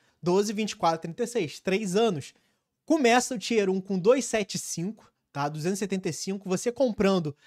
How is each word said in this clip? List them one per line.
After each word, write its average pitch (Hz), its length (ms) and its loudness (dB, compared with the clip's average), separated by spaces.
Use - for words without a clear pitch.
doze, 196 320 2
vinte 208 200 -2
e - 40 -10
quatro, 165 260 0
trinta 170 220 -6
e - 20 -2
seis, 196 340 -4
três 190 340 -2
anos. 202 400 0
Começa 254 520 4
o - 20 -6
Tier 202 320 2
um 190 100 0
com 190 180 -4
dois 240 260 4
sete 208 340 -2
cinco, - 540 -8
tá? 143 160 -2
Duzentos 156 300 -4
e - 20 -8
setenta 185 280 -4
e 160 40 -2
cinco, 190 360 -6
você 190 220 0
comprando 196 640 2